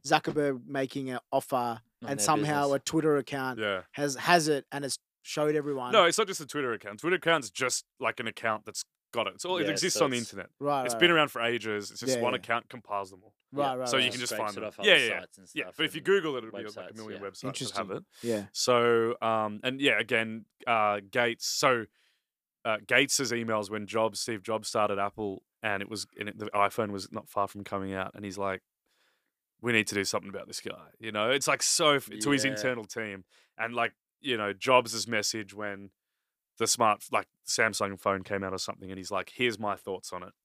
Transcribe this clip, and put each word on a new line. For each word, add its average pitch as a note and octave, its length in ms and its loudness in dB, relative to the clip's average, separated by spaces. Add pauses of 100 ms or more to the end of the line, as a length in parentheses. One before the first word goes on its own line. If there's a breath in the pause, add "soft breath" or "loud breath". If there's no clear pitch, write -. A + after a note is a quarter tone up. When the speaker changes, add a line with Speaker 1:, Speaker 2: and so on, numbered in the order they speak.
Speaker 1:
Zuckerberg C#3+ 600 2
making C3+ 440 -4
an B2 80 -6 (120)
offer, A#2+ 520 -2 (200)
Speaker 2:
On A#2+ 60 -10
Speaker 1:
and C#3 100 -4
Speaker 2:
their G#2 60 -2
Speaker 1:
somehow D3 380 2
Speaker 2:
business. C#3 140 4
Speaker 1:
a - 80 0
Twitter D#3 340 2
account C3 400 -4
Speaker 3:
Yeah. G2 240 -2 (100)
Speaker 1:
has, C#3 220 -4
has D#3 340 4
it C#3 240 2
and C#3+ 120 -6
it's B2+ 140 -6 (240)
showed D3+ 340 0
everyone. C#3 360 -2
Speaker 3:
No, G#3 120 10
it's E3+ 120 6
not A3 120 2
just F3 120 -6
a D3 60 -10
Twitter C3 260 -2
account. G#2 280 -8
Twitter F3 160 2
account's D#3+ 340 2
just, - 340 -2 (160)
like, A2+ 200 0
an A2+ 80 -4
account G#2+ 360 -2
that's - 200 -10 (280)
got A#2 140 0
it. - 80 -6
It's G2+ 100 -12
all, F3+ 140 -2
it D#3 60 0
Speaker 2:
Yeah, D#3+ 80 0
Speaker 3:
exists E3+ 260 0
Speaker 2:
so E3 60 4
Speaker 3:
on C#3 80 2
the A#2+ 60 0
Speaker 2:
it's A2+ 140 -6
Speaker 3:
internet. G2 180 -12 (100)
Speaker 1:
Right, C#3+ 240 0
Speaker 3:
It's A#2+ 100 -2
Speaker 1:
right, A2+ 60 -4
Speaker 3:
been F3 100 6
Speaker 1:
right. E3+ 60 4
Speaker 3:
around D3 160 4
for A#2 100 -6
ages. G#2+ 480 -2
It's G#2 100 -14
just B2+ 180 2
Speaker 1:
Yeah, A#2 40 0
Speaker 3:
one B2 120 2
Speaker 1:
yeah. B2 40 -4
Speaker 3:
account A#2 300 -4
compiles G2+ 420 -6
them F#2+ 140 -20
all. A2 100 -20 (160)
Speaker 1:
Right, C#3+ 220 -2
Speaker 2:
Yeah. - 40 -2
Speaker 1:
right, B2+ 120 -4
Speaker 3:
So C3 80 2
you B2+ 80 4
Speaker 1:
right. A#2+ 80 2
Speaker 3:
can - 80 -6
just A#2+ 120 -2
Speaker 2:
Scrapes A2 80 -4 (140)
Speaker 3:
find - 40 -8
Speaker 2:
it - 20 -8
Speaker 3:
them. G#2+ 80 -8
Speaker 2:
off - 100 -12
Speaker 3:
Yeah, G3+ 140 6
Speaker 2:
other D3+ 80 8
Speaker 3:
yeah, A#2 80 2
yeah. F2 120 -2
Speaker 2:
sites - 180 -18
and F#2+ 160 -20
Speaker 3:
Yeah, C#3 100 -4
Speaker 2:
stuff - 140 -14
Speaker 3:
but D#3 80 2
if - 80 -6
you E3 60 -6
Speaker 2:
and B2+ 60 -6
Speaker 3:
Google E3 300 2
it, - 20 -4
it'll A2 120 -10
be, G#2 80 -12
like, G#2+ 80 -10
a - 20 -10
Speaker 2:
websites, G#2+ 280 -14
Speaker 3:
million G#2+ 260 -12
Speaker 2:
yeah. G2 60 -8
Speaker 3:
websites - 120 -14
that B2+ 80 -10
Speaker 1:
Interesting. G#2+ 300 -6 (100)
Speaker 3:
have - 80 -12
it. F3+ 80 -12 (180 loud breath)
Speaker 1:
Yeah. G#2+ 300 -2
Speaker 3:
So, A#2+ 680 4
um, G#2+ 420 0
and C3 160 -2
yeah, B2 180 4
again, A2+ 460 0 (220)
uh, G#2+ 340 2 (100)
Gates. A#2+ 360 0
So, B2 400 2 (760)
uh, A2 220 0
Gates's C3 460 2
emails A2 380 0
when G#2+ 160 -4
Jobs, G#2+ 340 0
Steve G#2+ 220 -4
Jobs A2 260 -4
started G#2 300 2
Apple, G2+ 440 -4 (200)
and G2+ 200 -2
it G2 60 -8
was, G2 180 -8 (120)
and G#2 100 -6
it, G#2+ 100 -12
the G#2 120 -8
iPhone G2+ 400 2
was G2 200 -8
not A2 180 -12
far G2+ 200 -2
from G2+ 160 -12
coming G2 300 -6
out, F#2+ 200 -6
and G2+ 100 -12
he's G2 140 -10
like, F#2+ 240 -4 (1000)
"We A#2+ 100 0
need G#2+ 140 4
to - 80 -6
do G2 100 0
something G2 240 -4
about F#2+ 200 -12
this - 120 -10
guy." - 380 -12
You A2 140 -10
know, G#2+ 180 0
it's, C#3 180 2
like, C3+ 140 0
so D#3 320 4
f-, - 160 -2
to A2 200 -2
his C#3 140 4
Speaker 2:
Yeah. C3+ 80 2
Speaker 3:
internal A#2 320 -4
team, G2 400 -10 (320 soft breath)
and, A#2 180 -6
like, A#2 200 -2 (260)
you B2+ 160 0
know, G#2 160 -2
Jobs's A2+ 540 4
message G#2+ 480 -2
when G2+ 360 -10 (680)
the A2+ 80 2
smart, A2 460 4
like, G#2 160 0 (180)
Samsung G#2 540 0
phone G2 240 0
came G2 180 -2
out F#2+ 100 -4
or F#2 60 -6
something, F#2+ 320 -8
and F#2+ 80 -10
he's F#2 120 -12
like, F#2 240 -4
"Here's A#2+ 240 2
my G#2 180 -2
thoughts F#2 360 -10
on F2+ 100 -10
it. F#2 100 -16 (120)